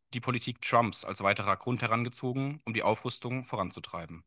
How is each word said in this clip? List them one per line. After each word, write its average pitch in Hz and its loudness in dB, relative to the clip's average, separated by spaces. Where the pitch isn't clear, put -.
die 123 -4
Politik 123 -4
Trumps 117 4
als 95 -6
weiterer 101 4
Grund 123 -2
herangezogen, 123 -2
um 113 -4
die 107 2
Aufrüstung 123 0
voranzutreiben. 85 -6